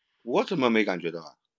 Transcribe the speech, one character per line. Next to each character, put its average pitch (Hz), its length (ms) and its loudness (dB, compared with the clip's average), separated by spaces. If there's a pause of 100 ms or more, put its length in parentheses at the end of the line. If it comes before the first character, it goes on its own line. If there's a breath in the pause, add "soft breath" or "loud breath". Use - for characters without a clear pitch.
(220)
我 135 220 0
怎 180 140 -4
么 127 120 4
没 110 140 4
感 92 160 -2
觉 82 100 -4
到 82 100 -10
啊？ 76 140 -20 (240)